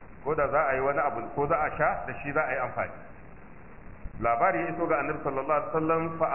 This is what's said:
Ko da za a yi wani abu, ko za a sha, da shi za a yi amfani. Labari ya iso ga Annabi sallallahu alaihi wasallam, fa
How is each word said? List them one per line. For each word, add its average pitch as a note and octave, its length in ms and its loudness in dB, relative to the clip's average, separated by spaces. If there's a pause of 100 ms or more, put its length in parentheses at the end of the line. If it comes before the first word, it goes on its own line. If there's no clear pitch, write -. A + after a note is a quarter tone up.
(240)
Ko C#3+ 120 0
da C#3+ 140 4
za D3+ 180 4
a C3+ 80 2
yi C3+ 60 2
wani C#3 180 2
abu, C3+ 220 0 (100)
ko C#3+ 160 2
za D#3+ 80 4
a D3+ 220 2
sha, E3 280 2
da B2+ 140 -6
shi C#3+ 140 -6
za D3+ 100 4
a B2+ 80 -2
yi C3+ 80 0
amfani. A#2 320 -2 (1300)
Labari D3+ 400 4
ya E3 100 -2
iso D#3+ 160 -2
ga D#3 140 4
Annabi D3 220 -2
sallallahu C#3 340 0
alaihi C#3+ 160 0
wasallam, E3 320 2 (140)
fa D#3+ 180 2